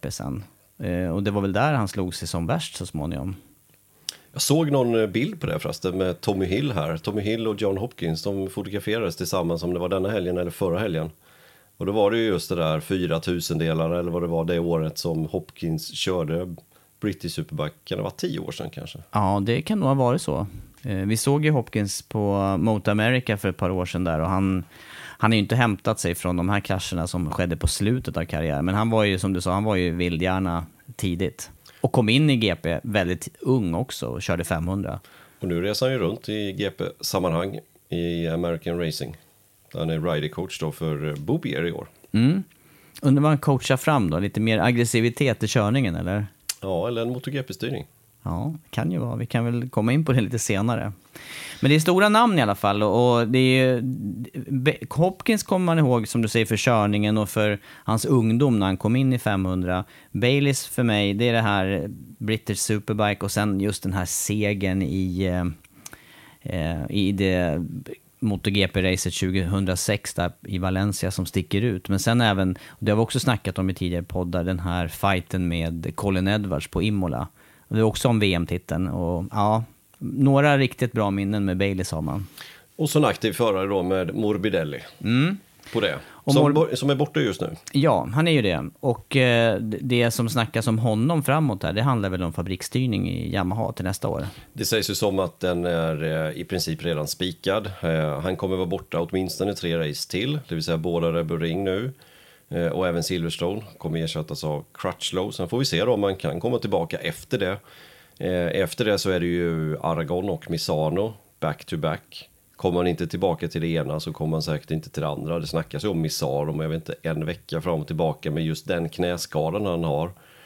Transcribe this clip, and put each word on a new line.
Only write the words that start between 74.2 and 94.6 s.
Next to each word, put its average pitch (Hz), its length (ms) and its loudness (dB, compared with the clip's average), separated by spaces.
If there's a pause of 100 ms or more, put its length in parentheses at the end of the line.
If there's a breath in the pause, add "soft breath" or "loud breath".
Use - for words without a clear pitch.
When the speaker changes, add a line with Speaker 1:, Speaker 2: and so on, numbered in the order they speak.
Speaker 1:
den 92 160 0
här 87 280 0
fighten 92 600 0
med 82 480 -2
Colin 95 320 0
Edwards 98 400 0
på 90 160 -2
Imola. 90 440 -2 (400 soft breath)
Och - 80 -4
det 110 40 4
är 110 40 6
också 110 240 2
om 117 120 6
V 101 140 4
M-titeln. 87 540 -2
Och, 87 440 -2
ja, 107 320 2 (340)
några 139 600 4
riktigt 131 340 0
bra 107 200 2
minnen 101 340 0
med 92 120 0
Baileys 95 340 0
har 80 100 -4
man. 82 260 -4 (480 loud breath)
Speaker 2:
Och 156 140 0
så 156 100 4
en 151 60 6
aktiv 107 280 0
förare 95 340 2
då 98 160 2
med 92 320 0
Morbidelli. 92 640 0 (200)
Speaker 1:
Mm. 139 380 2 (360)
Speaker 2:
På 117 60 0
det. 82 280 0
Speaker 1:
Och - 260 -2
Speaker 2:
Som 131 100 8
Speaker 1:
Mor- 147 100 6
Speaker 2:
bo-, 151 220 4
som 139 140 0
är 143 60 4
borta 147 240 0
just 110 220 0
nu. 85 140 -4 (160)
Speaker 1:
Ja, 123 420 4
han 156 140 2
är 170 40 4
ju 147 100 4
det. 85 280 0 (100)
Och, - 360 -2
eh, 117 440 6
d-, 110 220 -2
det 120 300 2
som 117 180 0
snackas 117 380 0
om 113 120 2
honom 120 440 2
framåt 139 400 2
här, 82 100 0
det 104 80 0
handlar 117 280 2
väl 92 140 -2
om 82 100 -2
fabriksstyrning 95 760 -2
i 82 240 -4
Yamaha 98 380 0
till 92 140 -8
nästa 95 220 -4
år. - 200 -4 (260 loud breath)
Speaker 2:
Det 107 120 -6